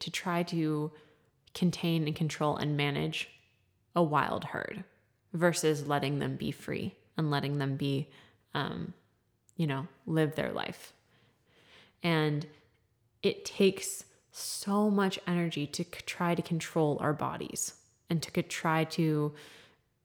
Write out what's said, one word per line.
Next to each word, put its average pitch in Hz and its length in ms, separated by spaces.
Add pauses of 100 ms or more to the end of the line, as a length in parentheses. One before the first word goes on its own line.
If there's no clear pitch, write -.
to - 100
try 175 340
to 156 460 (640)
contain 165 540
and 151 80
control 151 400
and 147 200
manage 147 520 (680)
a 175 80
wild 147 440
herd - 360 (500)
versus 160 540
letting 139 320
them 135 160
be 143 160
free - 460 (200)
and 156 140
letting 143 280
them 139 180
be, 139 320 (460)
um, - 380 (640)
you 165 120
know, 135 180 (180)
live 156 300
their 62 160
life. - 420 (1080)
And 156 420 (800)
it - 220
takes - 600 (280)
so 208 580
much 196 360
energy 170 400
to - 160
c-, - 80 (160)
try 175 300
to 185 60
control 160 580
our 147 120
bodies - 640 (340)
and 165 140
to - 100
c-, 175 100
try 160 420
to, 151 480 (720)